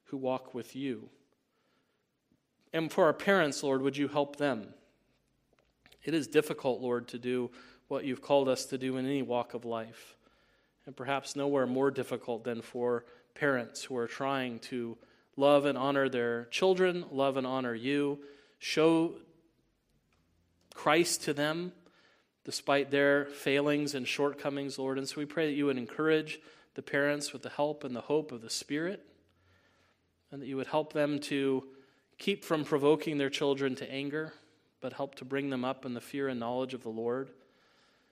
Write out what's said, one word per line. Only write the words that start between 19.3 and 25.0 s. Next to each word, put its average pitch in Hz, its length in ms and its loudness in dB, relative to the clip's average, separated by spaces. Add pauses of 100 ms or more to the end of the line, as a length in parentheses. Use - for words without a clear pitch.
Christ 165 500 4
to 151 100 0
them 156 400 -2 (720)
despite 139 460 0
their 143 340 6
failings 143 680 0
and 131 140 -4
shortcomings, 139 720 -2
Lord. 135 180 -2
And 135 100 -4